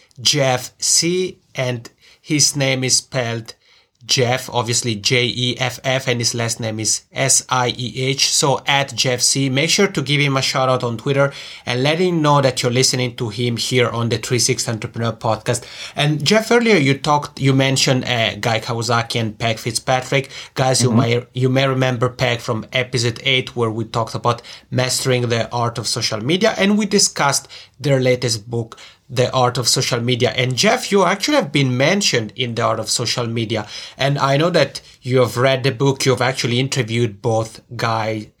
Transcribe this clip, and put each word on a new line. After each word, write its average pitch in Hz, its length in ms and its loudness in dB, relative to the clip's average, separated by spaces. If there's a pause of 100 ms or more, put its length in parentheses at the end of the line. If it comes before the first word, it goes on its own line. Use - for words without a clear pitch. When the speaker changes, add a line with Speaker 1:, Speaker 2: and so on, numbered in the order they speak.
(200)
Speaker 1:
Jeff 131 580 0
C, 180 640 0 (140)
and 123 340 -4 (320)
his - 360 0
name 135 280 0
is 123 120 2
spelled 117 580 -4 (520)
Jeff, 123 440 0
obviously 117 440 -2
J 123 320 0
E 123 320 -2
F 127 260 -4
F, 131 240 -2
and 120 120 0
his 117 140 -2
last 117 260 -4
name 110 200 -4
is - 220 -2 (100)
S 131 380 0
I 123 260 0
E 123 180 -8 (100)
H. 139 260 0
So 135 340 2
at 139 300 0
Jeff 123 260 0
C, 139 300 0
make 139 180 0
sure 196 200 2
to 190 120 -2
give 143 200 0
him 139 160 2
a 135 40 2
shout 131 300 0
out 127 140 2
on 117 120 -2
Twitter 139 340 0 (360)
and 123 160 0
let 151 160 2
him 175 240 2
know 147 180 6
that 131 220 0
you're 123 100 0
listening 127 440 0
to 120 120 -4
him 120 300 -2
here 123 300 2
on 117 200 -2
the 117 80 0
Three 123 220 -2
six - 300 0
Entrepreneur 113 440 -4
Podcast. 113 520 -2 (300)
And 147 300 0
Jeff, 214 260 2
earlier 233 260 4
you 139 200 4
talked, 147 440 -2
you 135 120 4
mentioned, 135 520 2
uh, 113 320 0
Guy 110 240 0
Kawasaki 117 600 -2
and 110 180 -4
Peg 113 200 -2
Fitzpatrick. 127 720 -2 (240)
Guys, 131 260 2
Speaker 2:
Mm-hmm. 123 100 4
Speaker 1:
you 110 60 2
may, 117 380 2
you 127 160 0
may 131 160 2
remember 127 420 0
Peg 120 320 0
from 110 320 -4
episode 123 520 -2
eight, 131 320 0
where 117 140 0
we 110 140 -4
talked 113 300 -4
about 117 260 -2 (300)
mastering 123 580 0
the 113 240 -2
art 117 240 -2
of 113 120 -6
social 110 360 -4
media, 185 320 2
and 202 220 2
we 214 80 0
discussed 165 600 0 (340)
their 135 200 2
latest 123 480 0
book, 117 300 -6 (320)
the 123 220 2
Art 123 260 2
of 117 100 0
Social 123 320 0
Media. 120 300 2
And 127 260 -2
Jeff, 220 360 2
you 196 120 4
actually 202 320 0
have 185 140 0
been 131 260 2
mentioned 139 600 0
in 120 180 -4
The 117 80 -2
Art 113 160 0
of 107 120 -6
Social 123 360 -2
Media. 113 400 -4 (300)
And 143 220 0
I 135 180 2
know 165 140 2
that 156 320 0 (180)
you 127 200 2
have 117 160 2
read 127 260 2
the 135 100 2
book, 135 320 0
you 131 80 4
have 120 80 0
actually 123 400 0
interviewed 117 600 -2
both 113 400 -2 (120)
Guy 110 640 -4